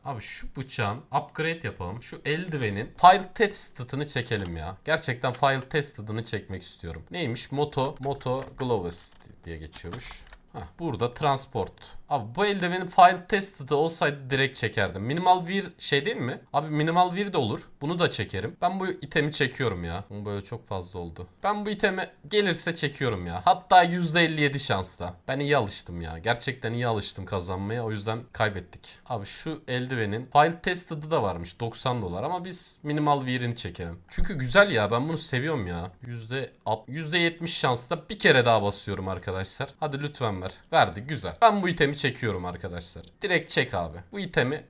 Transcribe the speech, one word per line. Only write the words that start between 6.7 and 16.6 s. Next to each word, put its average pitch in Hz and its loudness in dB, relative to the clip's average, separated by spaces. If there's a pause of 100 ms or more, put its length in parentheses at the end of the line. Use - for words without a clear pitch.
Neymiş? 139 -4
Moto, 143 0
Moto 135 -4 (140)
Gloves 101 -2 (300)
diye 82 -10
geçiyormuş. 80 -12 (420)
Hah, 85 -12 (120)
burada 120 -2
transport. 135 0 (360)
Abi 117 -2
bu 202 2
eldivenin 180 0
file 180 8
tested 196 0
olsaydı 143 2
direkt 139 2
çekerdim. 98 0
Minimal 175 4
wear 196 -2 (140)
şey 143 2
değil 233 -2
mi? 127 -4 (120)
Abi 151 0